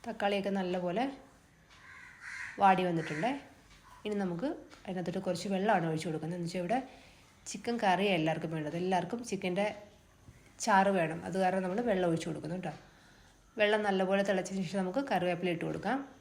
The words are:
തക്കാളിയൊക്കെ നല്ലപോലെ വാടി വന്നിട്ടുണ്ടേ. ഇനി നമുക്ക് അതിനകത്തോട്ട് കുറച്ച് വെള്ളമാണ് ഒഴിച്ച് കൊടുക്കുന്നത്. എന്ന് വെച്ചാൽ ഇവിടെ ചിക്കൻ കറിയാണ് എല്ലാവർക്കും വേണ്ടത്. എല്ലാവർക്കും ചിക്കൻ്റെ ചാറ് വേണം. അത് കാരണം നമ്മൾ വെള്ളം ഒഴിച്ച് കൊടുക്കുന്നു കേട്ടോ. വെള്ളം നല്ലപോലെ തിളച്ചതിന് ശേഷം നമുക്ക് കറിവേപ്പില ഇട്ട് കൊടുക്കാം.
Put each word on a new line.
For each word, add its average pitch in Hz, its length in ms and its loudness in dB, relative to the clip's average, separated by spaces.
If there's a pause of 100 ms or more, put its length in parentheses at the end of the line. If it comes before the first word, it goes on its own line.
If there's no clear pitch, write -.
തക്കാളിയൊക്കെ 202 520 0
നല്ലപോലെ 180 460 0 (1600)
വാടി 185 260 8
വന്നിട്ടുണ്ടേ. 165 440 0 (720)
ഇനി 208 180 -4
നമുക്ക് 180 260 -2 (360)
അതിനകത്തോട്ട് 185 420 -4
കുറച്ച് 180 280 -2
വെള്ളമാണ് 185 360 4
ഒഴിച്ച് 160 180 -2
കൊടുക്കുന്നത്. 156 300 -4
എന്ന് 170 100 -4
വെച്ചാൽ 180 140 -4
ഇവിടെ 190 160 0 (720)
ചിക്കൻ 220 320 -4
കറിയാണ് 190 380 4
എല്ലാവർക്കും 160 360 0
വേണ്ടത്. 151 260 -6
എല്ലാവർക്കും 185 380 0 (120)
ചിക്കൻ്റെ 190 340 -2 (1000)
ചാറ് 196 340 6
വേണം. 165 280 0
അത് 175 180 -4
കാരണം 185 220 2
നമ്മൾ 185 140 0 (100)
വെള്ളം 185 200 4
ഒഴിച്ച് 165 200 0
കൊടുക്കുന്നു 156 300 -6
കേട്ടോ. 170 120 -8 (880)
വെള്ളം 208 280 4
നല്ലപോലെ 196 420 2
തിളച്ചതിന് 190 360 0
ശേഷം 190 180 -2
നമുക്ക് 190 280 -2
കറിവേപ്പില 175 440 0
ഇട്ട് 165 120 -4
കൊടുക്കാം. 185 320 -2 (200)